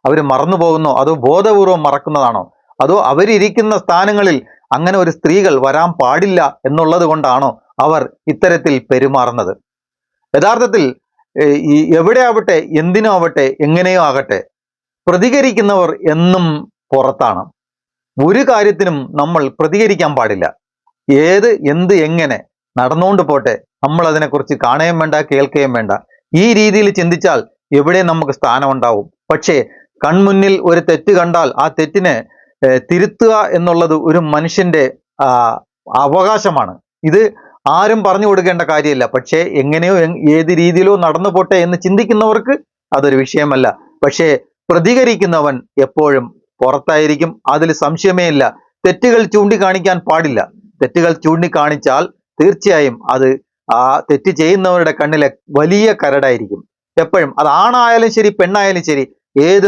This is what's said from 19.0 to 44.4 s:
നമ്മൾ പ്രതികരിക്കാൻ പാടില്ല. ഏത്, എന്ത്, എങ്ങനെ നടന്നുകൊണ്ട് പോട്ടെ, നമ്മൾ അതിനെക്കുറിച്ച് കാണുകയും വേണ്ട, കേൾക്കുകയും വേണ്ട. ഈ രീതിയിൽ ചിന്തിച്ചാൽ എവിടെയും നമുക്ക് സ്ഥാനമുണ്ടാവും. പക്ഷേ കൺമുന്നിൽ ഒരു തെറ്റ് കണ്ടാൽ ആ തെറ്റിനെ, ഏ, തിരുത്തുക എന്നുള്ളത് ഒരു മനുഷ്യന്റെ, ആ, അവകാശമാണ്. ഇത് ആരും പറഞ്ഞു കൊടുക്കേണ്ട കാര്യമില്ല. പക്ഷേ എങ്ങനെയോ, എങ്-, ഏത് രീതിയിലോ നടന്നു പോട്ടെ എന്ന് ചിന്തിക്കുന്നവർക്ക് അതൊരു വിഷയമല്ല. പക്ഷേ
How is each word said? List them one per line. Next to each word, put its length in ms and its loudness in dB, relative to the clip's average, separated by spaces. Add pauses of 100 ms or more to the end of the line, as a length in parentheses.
നമ്മൾ 280 -2 (100)
പ്രതികരിക്കാൻ 560 0
പാടില്ല. 380 -2 (560)
ഏത്, 440 2 (220)
എന്ത്, 200 0
എങ്ങനെ 440 -2 (420)
നടന്നുകൊണ്ട് 420 0
പോട്ടെ, 360 0 (260)
നമ്മൾ 260 0
അതിനെക്കുറിച്ച് 440 -2 (100)
കാണുകയും 340 0
വേണ്ട, 160 -2
കേൾക്കുകയും 580 0
വേണ്ട. 200 -2 (500)
ഈ 160 4
രീതിയിൽ 320 2
ചിന്തിച്ചാൽ 500 -2 (380)
എവിടെയും 280 2
നമുക്ക് 260 -2
സ്ഥാനമുണ്ടാവും. 760 -2 (240)
പക്ഷേ 260 -2 (480)
കൺമുന്നിൽ 540 2 (100)
ഒരു 120 2
തെറ്റ് 320 0
കണ്ടാൽ 400 0 (100)
ആ 60 0
തെറ്റിനെ, 460 -2 (520)
ഏ, 120 4 (120)
തിരുത്തുക 440 2 (220)
എന്നുള്ളത് 380 0 (140)
ഒരു 100 2 (160)
മനുഷ്യന്റെ, 500 0 (400)
ആ, 20 0 (800)
അവകാശമാണ്. 720 -2 (300)
ഇത് 240 2 (360)
ആരും 380 0
പറഞ്ഞു 200 0
കൊടുക്കേണ്ട 360 0
കാര്യമില്ല. 440 -2
പക്ഷേ 340 -2 (220)
എങ്ങനെയോ, 420 0
എങ്-, 320 0
ഏത് 160 0 (100)
രീതിയിലോ 340 2
നടന്നു 340 -2
പോട്ടെ 260 0
എന്ന് 280 0
ചിന്തിക്കുന്നവർക്ക് 720 0 (420)
അതൊരു 180 2
വിഷയമല്ല. 600 -2 (280)
പക്ഷേ 340 0 (320)